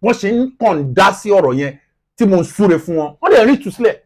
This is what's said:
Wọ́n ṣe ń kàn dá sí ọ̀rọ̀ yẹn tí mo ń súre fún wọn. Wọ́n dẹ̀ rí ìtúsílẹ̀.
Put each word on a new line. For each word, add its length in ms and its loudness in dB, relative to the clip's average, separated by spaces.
Wọ́n 100 0
ṣe 180 -6
ń 280 -2
kàn 340 -2
dá 200 2
sí 180 -10
ọ̀rọ̀ 260 2
yẹn 160 -6
tí 100 0
mo 120 2
ń 60 0
súre 340 0
fún 200 -6
wọn. 240 -6
Wọ́n 120 2
dẹ̀ 140 6
rí 100 4
ìtúsílẹ̀. 380 -4